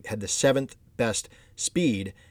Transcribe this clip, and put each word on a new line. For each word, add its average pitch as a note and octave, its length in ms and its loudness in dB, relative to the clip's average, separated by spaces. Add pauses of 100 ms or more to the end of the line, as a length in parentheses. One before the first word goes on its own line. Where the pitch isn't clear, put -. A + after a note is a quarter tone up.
had G#2+ 160 -6
the G2 80 -8
seventh C#3 480 2 (180)
best A2+ 320 -2 (300)
speed G2+ 560 0 (180)